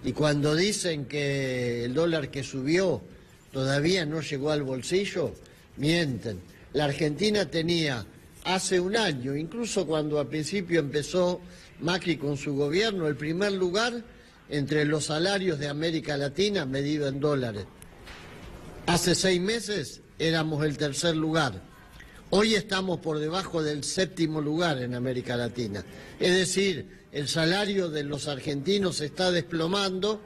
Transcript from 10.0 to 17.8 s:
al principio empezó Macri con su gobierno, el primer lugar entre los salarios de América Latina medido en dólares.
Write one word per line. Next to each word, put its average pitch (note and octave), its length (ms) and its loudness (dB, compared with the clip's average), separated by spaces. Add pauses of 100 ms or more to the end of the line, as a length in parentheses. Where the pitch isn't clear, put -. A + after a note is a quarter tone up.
al C3 80 0
principio E3 540 0
empezó F3 580 0 (400)
Macri E3+ 380 0
con C#3+ 180 -2
su C#3+ 200 -4
gobierno, E3+ 520 2
el D3+ 80 0
primer E3 380 0
lugar G#3+ 500 0 (460)
entre D3 340 2
los D3 220 2
salarios F3+ 520 2
de D3 120 -4
América D3 480 -2
Latina F3 480 0
medido C#3+ 420 0
en C3+ 140 -2
dólares. B2 440 0 (1200)